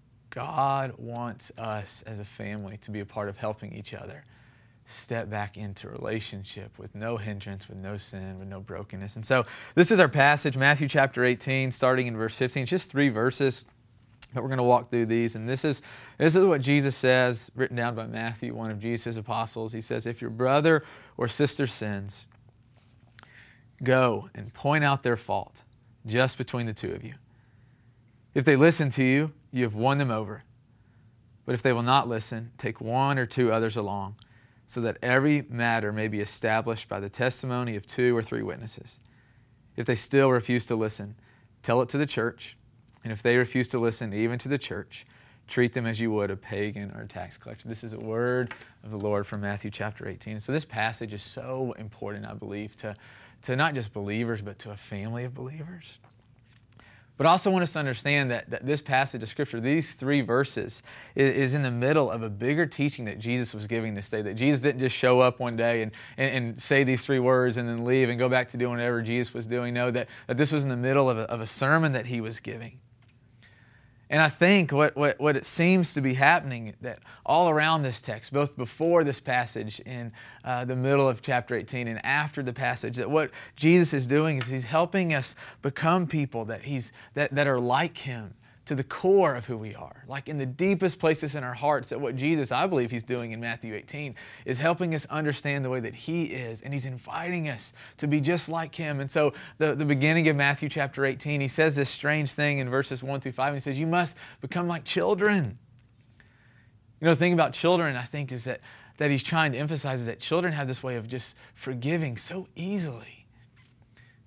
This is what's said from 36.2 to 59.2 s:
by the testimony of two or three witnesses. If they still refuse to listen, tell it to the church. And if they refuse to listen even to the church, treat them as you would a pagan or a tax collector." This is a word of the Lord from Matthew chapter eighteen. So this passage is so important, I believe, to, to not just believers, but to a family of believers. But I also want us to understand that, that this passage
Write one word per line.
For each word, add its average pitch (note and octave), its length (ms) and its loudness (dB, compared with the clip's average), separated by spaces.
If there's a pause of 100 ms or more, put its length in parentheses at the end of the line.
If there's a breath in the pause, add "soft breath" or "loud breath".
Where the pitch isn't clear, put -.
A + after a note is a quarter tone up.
by G2+ 100 -4
the G2+ 80 -6
testimony B2 680 -2
of G2+ 120 -8
two B2 300 4
or A2+ 60 0
three A#2 180 -6
witnesses. - 580 -10 (800 soft breath)
If A#2+ 80 -6
they B2 100 2
still C#3 360 4
refuse B2 340 2
to A#2+ 100 -2
listen, G#2+ 400 -4 (480 soft breath)
tell A#2+ 180 4
it A#2 80 0
to - 80 -4
the D3 80 2
church. - 520 -6 (460)
And A#2 100 -6
if G#2 80 -8
they A#2+ 160 6
refuse B2 320 2
to B2+ 100 -2
listen A2+ 320 -2
even A2+ 280 -2
to C3 100 -10
the C#3 80 0
church, - 480 -10 (420 soft breath)
treat B2 260 2
them A#2+ 120 -4
as A2+ 140 -2
you A2+ 120 2
would G2+ 200 0
a F#2+ 40 -4
pagan G2+ 600 -6
or A2 80 -12
a G#2+ 40 -14
tax F#2 300 -12
collector." A2+ 320 -16
This A2+ 140 -10
is A2+ 100 -12
a A2+ 60 -12
word A#2+ 540 0 (300 loud breath)
of G#2+ 60 -14
the G#2+ 80 -8
Lord G2+ 300 0
from G#2 140 -8
Matthew G2+ 280 -6
chapter G2+ 400 -8
eighteen. G#2+ 300 -12
So G#2+ 120 -6
this D3+ 140 -2
passage A2 480 -4
is G2+ 80 -10
so B2+ 560 -6
important, G#2 480 -10
I G#2+ 80 -12
believe, G#2 440 -10
to, G#2+ 160 -10 (500 loud breath)
to B2+ 120 -2
not D3+ 180 2
just A#2 200 -6
believers, G#2+ 480 -4
but G2+ 180 -12
to G#2+ 120 -14
a G2+ 40 -10
family A2 480 -8
of B2 100 -10
believers. D3+ 640 -14 (1160 soft breath)
But C#3+ 80 0
I E3 60 8
also F#3 180 4
want F#3 140 4
us D#3+ 100 -2
to D#3+ 60 -4
understand C#3 500 0
that, A#2 220 -4
that A2 140 -8
this C#3+ 140 0
passage C3+ 440 0